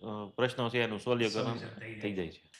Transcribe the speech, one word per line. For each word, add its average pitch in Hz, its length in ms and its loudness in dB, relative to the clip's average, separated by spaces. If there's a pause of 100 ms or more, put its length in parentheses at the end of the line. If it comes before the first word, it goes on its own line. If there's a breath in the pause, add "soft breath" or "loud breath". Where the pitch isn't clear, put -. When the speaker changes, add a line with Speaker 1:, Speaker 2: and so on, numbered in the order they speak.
Speaker 1:
અ, 107 220 -4 (100)
પ્રશ્નો 123 320 2
છે 120 140 4
એનું 107 180 0
સોલ્યુશન 113 420 2
Speaker 2:
સોલ્યુશન 117 380 -4
થઈ 110 100 -10
જાય. 110 100 -10
Speaker 1:
થઈ 104 120 0
જાય 90 160 -2
છે. - 140 -14 (180)